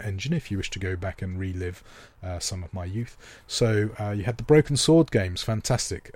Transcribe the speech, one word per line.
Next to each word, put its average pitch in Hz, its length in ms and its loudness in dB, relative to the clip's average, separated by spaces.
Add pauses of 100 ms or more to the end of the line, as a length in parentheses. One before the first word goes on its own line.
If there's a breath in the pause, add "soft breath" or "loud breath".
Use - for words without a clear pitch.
engine, 104 300 -4
if - 160 -4
you 98 80 -2
wish 101 140 -4
to - 60 -8
go 92 160 -4
back 92 280 -6
and 92 160 -6
relive, 92 440 -6 (400 loud breath)
uh, 90 160 -6
some 92 240 -6
of 82 120 -10
my 90 100 -6
youth. 104 320 -6 (300 loud breath)
So, 107 520 2
uh, 104 120 -4
you 104 140 -2
had 117 120 -2
the - 60 -6
Broken 151 340 6
Sword 160 340 6
games, 92 320 0
fantastic. - 720 -2